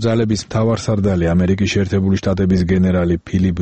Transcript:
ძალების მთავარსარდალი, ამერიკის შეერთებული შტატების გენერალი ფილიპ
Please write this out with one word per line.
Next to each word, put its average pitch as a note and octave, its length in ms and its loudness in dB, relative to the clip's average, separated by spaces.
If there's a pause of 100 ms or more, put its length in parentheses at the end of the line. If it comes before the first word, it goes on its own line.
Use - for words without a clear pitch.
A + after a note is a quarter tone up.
ძალების A2+ 400 0
მთავარსარდალი, G#2 880 0
ამერიკის F#2 400 0
შეერთებული G2 480 0
შტატების F#2+ 460 0
გენერალი F2+ 580 2
ფილიპ F#2 400 -2